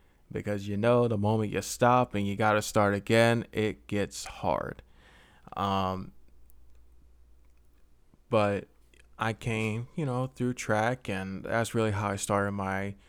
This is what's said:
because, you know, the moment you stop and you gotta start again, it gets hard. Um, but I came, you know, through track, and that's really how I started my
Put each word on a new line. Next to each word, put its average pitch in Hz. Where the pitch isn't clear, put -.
because, 101
you 101
know, 120
the 113
moment 104
you 95
stop 123
and 101
you 101
gotta 107
start 101
again, 117
it 107
gets 101
hard. -
Um, 95
but 104
I 110
came, 110
you 165
know, 127
through 123
track, 113
and 95
that's 113
really 110
how 104
I 101
started 101
my 98